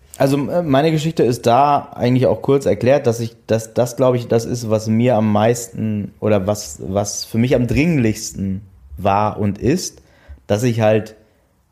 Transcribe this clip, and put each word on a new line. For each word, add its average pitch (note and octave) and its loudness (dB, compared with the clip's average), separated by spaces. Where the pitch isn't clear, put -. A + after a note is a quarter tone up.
Also, C#3 2
äh, F3 -2
meine D3+ 2
Geschichte D#3+ 0
ist A#2+ 0
da C#3 2
eigentlich B2 2
auch G2 2
kurz C3+ 2
erklärt, A#2 2
dass A2+ 0
ich, A2+ -8
dass A2+ -2
das, A#2+ 0
glaub C3 2
ich, A#2 -4
das A2+ 2
ist, A#2+ -6
was G#2+ 0
mir A#2 2
am A2 2
meisten G#2+ -2
oder G#2 0
was, - -6
was G2 -4
für - -4
mich B2+ 2
am B2+ 2
dringlichsten A2 -2
war G2+ 0
und G2+ -4
ist, D3+ -4
dass G#2+ -2
ich A#2 -2
halt G#2+ 0